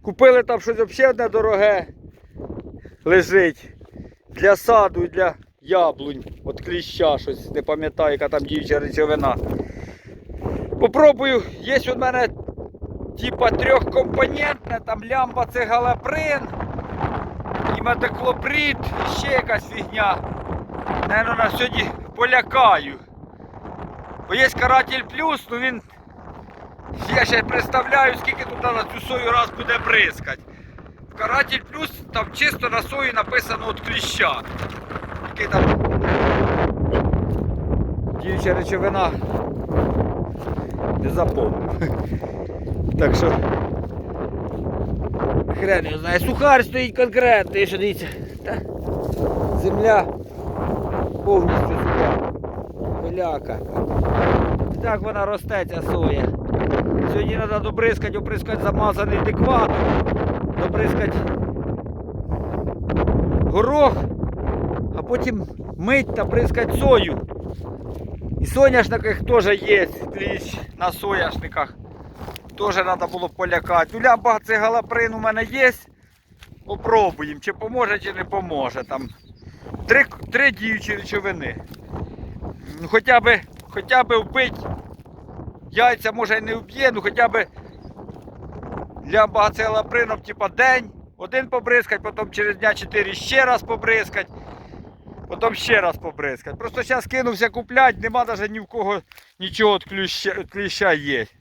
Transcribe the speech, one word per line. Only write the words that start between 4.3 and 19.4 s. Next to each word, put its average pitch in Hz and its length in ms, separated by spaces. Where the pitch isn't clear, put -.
саду 196 480
і 175 40
для 170 260
яблунь. 147 640
От - 160
кліща 170 560
щось, - 340
не 147 100
пам'ятаю, 151 500
яка 143 180
там 151 100
діюча 147 400
речовина. 143 560
Попробую, 262 640
є 254 340
у 247 40
мене 247 300
типа 247 280
трьохкомпонентне, 262 1400
там 220 180
лямба, 247 420
цигалаприн, 247 920
і - 40
метоклоприд, 254 960
і - 140
ще 285 120
якась 233 380